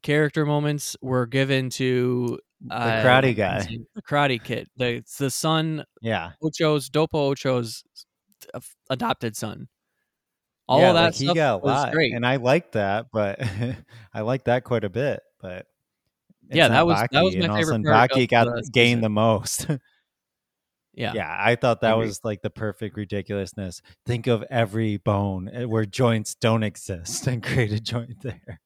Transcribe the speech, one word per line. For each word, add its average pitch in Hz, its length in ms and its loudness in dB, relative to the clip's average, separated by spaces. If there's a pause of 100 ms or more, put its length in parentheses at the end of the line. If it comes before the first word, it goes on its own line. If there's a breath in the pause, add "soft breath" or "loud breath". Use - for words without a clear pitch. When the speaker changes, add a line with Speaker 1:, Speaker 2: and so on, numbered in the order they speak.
Speaker 1:
character 147 420 0
moments 147 560 -2
were 127 260 -2
given 131 440 0
to, 123 680 0 (420)
Speaker 2:
The 117 100 0
Speaker 1:
uh, - 20 2
Speaker 2:
karate 127 420 6 (100)
Speaker 1:
what's 95 200 -2
his - 20 -12
Speaker 2:
guy. - 20 -12
Speaker 1:
name? 113 260 -12
The 214 80 -14
karate 143 400 0
kid. - 340 -8
The, 123 100 -2 (100)
it's - 200 -16
the 135 140 -2
son, 160 540 -2 (160)
Speaker 2:
Yeah. 95 320 -4 (100)
Speaker 1:
Ocho's, 151 460 -2
Dopo 156 260 0 (160)
Ocho's 127 520 -4 (120)
s-, - 100 -20 (500)
f-, - 200 -16 (140)
adopted 120 480 -4
son. - 320 -10 (1000)
All 147 160 6
Speaker 2:
Yeah, 180 60 6
Speaker 1:
of 165 40 4
that 165 180 4
Speaker 2:
like, - 20 -12
he 147 180 0
Speaker 1:
stuff - 0 -
Speaker 2:
got 139 280 2
a - 40 -6
Speaker 1:
was - 0 -
Speaker 2:
lot, 139 260 0
Speaker 1:
great. 151 200 0
Speaker 2:
and 120 140 -4
I 127 100 2
like 135 380 0
that, 104 380 0
but 104 300 -2
<laughs> 110 720 -8
I 110 80 -8
like 123 240 -4
that 120 180 2
quite 113 200 -2
a 101 60 -4
bit, 117 320 -4 (180)
but 92 260 -14 (840)
it's 151 180 4
Speaker 1:
Yeah, - 20 6
that 139 160 6
Speaker 2:
not - 20 2
Speaker 1:
was, 110 240 2
that 147 120 4
was 185 120 0
Speaker 2:
Baki, 185 40 -2
Speaker 1:
my 175 80 0
Speaker 2:
and - 40 -2
all - 80 0
of - 20 2
a - 20 2
Speaker 1:
favorite 135 140 0
Speaker 2:
sudden 104 80 -2
Speaker 1:
part 110 260 6
of 131 100 2
Speaker 2:
Baki 120 80 2
got, 120 260 6
Speaker 1:
the 117 160 -6
Speaker 2:
gained 120 320 6
Speaker 1:
season. - 0 -
Speaker 2:
the 110 60 0
most. 107 600 0
<laughs> 135 80 -2 (1120)
Speaker 1:
Yeah. 120 220 -6
Speaker 2:
Yeah, 87 240 -6
I 113 160 4
thought 120 260 0
that 113 120 2
Speaker 1:
Agreed. - 0 -
Speaker 2:
was, 113 300 -2
like, 107 180 -6
the 107 100 -6
perfect 107 440 -8
ridiculousness. 98 840 -8 (240 soft breath)
Think 120 220 -4
of 113 220 2
every 110 480 -2
bone, 98 540 -2
eh, 120 140 -10
where 110 200 0
joints 113 500 0
don't 110 280 2
exist - 640 -8
<laughs> - 0 -
and 123 140 -2
create 127 300 0
a 107 80 -2
joint 117 420 -8
there. 101 440 -14